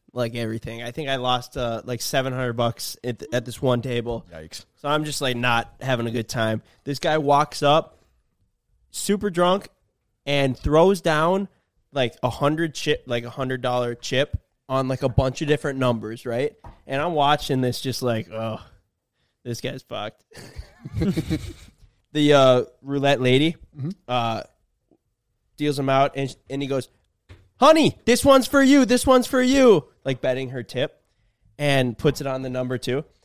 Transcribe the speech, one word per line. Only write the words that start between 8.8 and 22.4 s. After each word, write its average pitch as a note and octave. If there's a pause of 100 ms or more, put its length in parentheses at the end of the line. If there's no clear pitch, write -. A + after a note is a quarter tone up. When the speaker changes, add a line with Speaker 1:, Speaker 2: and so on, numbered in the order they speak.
Speaker 1:
super G#3
drunk, F3+ (580)
and C#3
throws E3+
down, E3+ (420)
like, C3
a B2
hundred D#3
chip, -
like, A#2+
a A#2+
hundred C3
dollar B2
chip - (280)
on, C3
like, C3
a C3+
bunch B2+
of D3+
different C#3+
numbers, A#2
right? B2+ (300)
And C3+
I'm F3
watching D3
this B2
just B2+
like, A#2
"Oh, A2 (840)
this A#2+
guy's B2+
fucked." G#2+ (760)
<laughs> - (1120)
The, D3
uh, C3 (180)